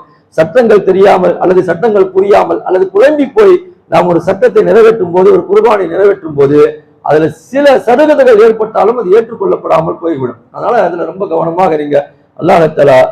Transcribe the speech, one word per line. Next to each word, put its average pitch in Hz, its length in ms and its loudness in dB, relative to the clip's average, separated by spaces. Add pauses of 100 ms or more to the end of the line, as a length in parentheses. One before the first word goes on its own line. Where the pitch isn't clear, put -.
(280)
சட்டங்கள் 220 560 0
தெரியாமல் 185 560 2
அல்லது 180 240 0
சட்டங்கள் 190 440 -2
புரியாமல் 185 560 0
அல்லது 185 300 -2
குழம்பி 277 420 0
போய் 180 280 2 (260)
நாம் 180 180 0
ஒரு 165 140 0
சட்டத்தை 196 420 0
நிறைவேற்றும் 185 480 2
போது, 190 200 2
ஒரு 185 180 0
குர்பானை 208 380 0
நிறைவேற்றும் 170 480 -2
போது 147 480 0 (180)
அதுல 156 280 0
சில 269 480 0
சதவீதங்கள் 254 640 2
ஏற்பட்டாலும் 226 560 0
அது 190 120 -6
ஏற்றுக்கொள்ளப்படாமல் 170 920 -2
போய்விடும். 131 340 -6 (160)
அதனால 190 320 -4
அதுல 170 220 -6
ரொம்ப 190 220 -10
கவனமாக 165 460 -2
இருங்க. 147 380 -4 (280)
அல்லாஹ் 165 360 0
தஆலா 135 360 4